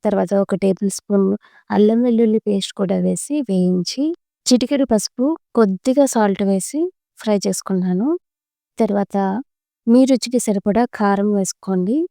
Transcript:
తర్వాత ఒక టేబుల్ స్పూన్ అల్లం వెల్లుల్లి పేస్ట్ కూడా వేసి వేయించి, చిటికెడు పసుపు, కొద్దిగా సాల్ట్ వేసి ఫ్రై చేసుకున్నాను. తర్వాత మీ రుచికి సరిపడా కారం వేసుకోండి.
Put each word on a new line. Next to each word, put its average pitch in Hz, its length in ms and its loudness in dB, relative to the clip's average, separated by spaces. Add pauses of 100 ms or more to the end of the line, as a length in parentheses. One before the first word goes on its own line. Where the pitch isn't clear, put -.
తర్వాత 196 300 0
ఒక 196 200 0
టేబుల్ 196 360 -2
స్పూన్ 196 380 -2 (420)
అల్లం 208 320 2
వెల్లుల్లి 226 380 2
పేస్ట్ 202 320 -4
కూడా 190 280 -2
వేసి 180 400 -2
వేయించి, 180 640 -2 (420)
చిటికెడు 254 400 0
పసుపు, 240 400 -2 (280)
కొద్దిగా 233 520 2
సాల్ట్ 208 380 0
వేసి 196 360 -2 (380)
ఫ్రై 214 200 0
చేసుకున్నాను. 185 720 -2 (680)
తర్వాత 202 380 -2 (680)
మీ 240 180 6
రుచికి 247 360 0
సరిపడా 208 500 0
కారం 202 400 0
వేసుకోండి. 190 680 -2 (140)